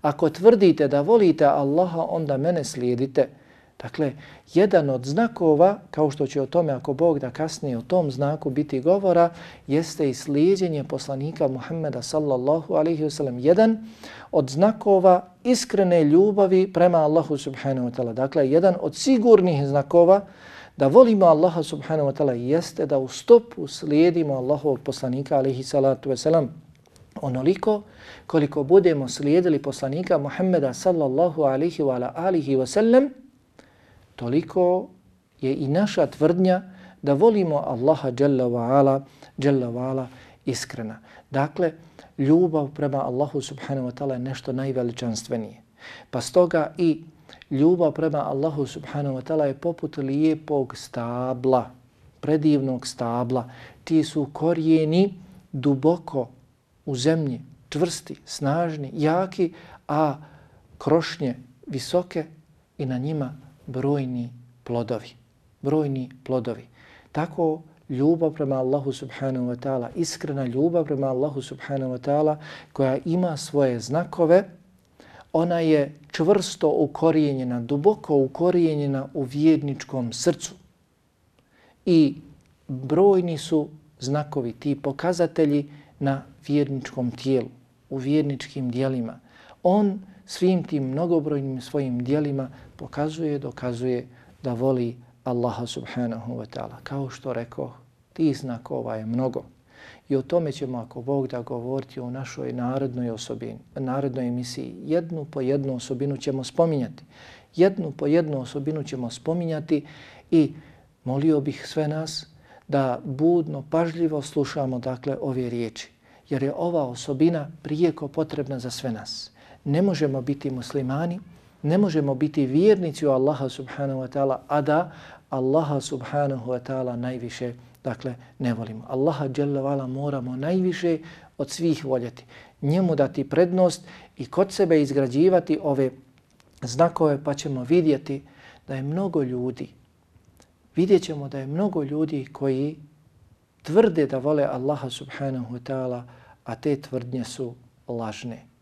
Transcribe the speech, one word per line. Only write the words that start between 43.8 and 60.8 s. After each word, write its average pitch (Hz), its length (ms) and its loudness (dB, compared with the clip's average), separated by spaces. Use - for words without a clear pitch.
wa 120 40 -8
ta'ala 139 200 -6
je 123 60 -6
nešto 131 340 -8
najveličanstvenije. 120 1080 -6
Pa 123 100 -4
stoga 165 580 2
i 165 240 2
ljubav 160 420 4
prema 151 260 -2
Allahu 143 480 -2
subhanahu 143 500 -8
wa 127 60 -10
ta'ala 156 220 0
je 135 100 -2
poput 160 420 -6
lijepog 147 800 0
stabla, 123 960 -2
predivnog 143 640 0
stabla, 120 640 -4
čiji 160 200 4
su 147 280 -4
korijeni 160 840 2
duboko 143 760 0
u 139 100 -4
zemlji, 143 440 0
čvrsti, - 560 -4
snažni, 151 680 -4
jaki, 170 580 0
a 147 260 2
krošnje 147 560 0